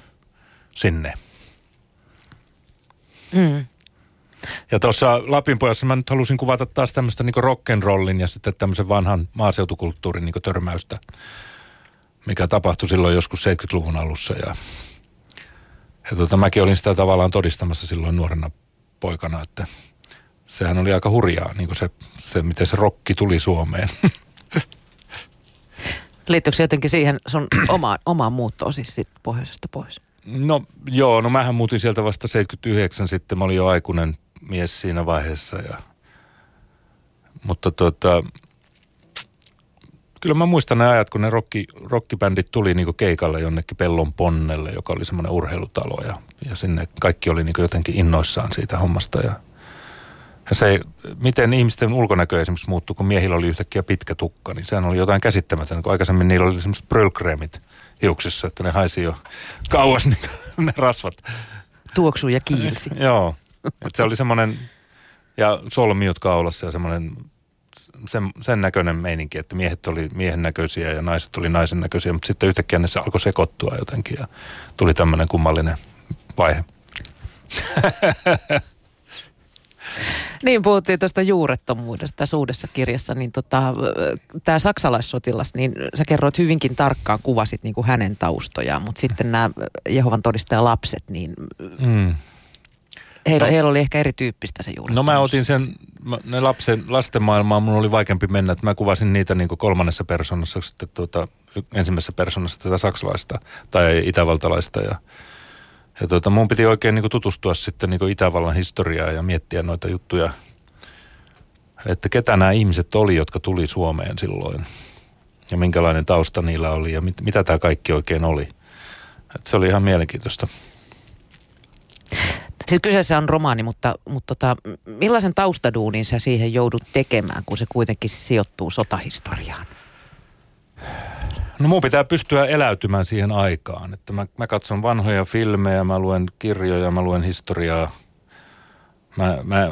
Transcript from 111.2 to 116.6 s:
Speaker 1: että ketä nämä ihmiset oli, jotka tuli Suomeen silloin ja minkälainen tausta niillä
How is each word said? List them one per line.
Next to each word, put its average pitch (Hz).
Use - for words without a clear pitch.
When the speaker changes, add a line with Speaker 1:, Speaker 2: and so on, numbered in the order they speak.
Speaker 1:
että 92
ketä 117
nämä 95
ihmiset 95
oli, 101
jotka 78
tuli 87
Suomeen 80
silloin 85
ja 87
minkälainen 85
tausta 85
niillä 80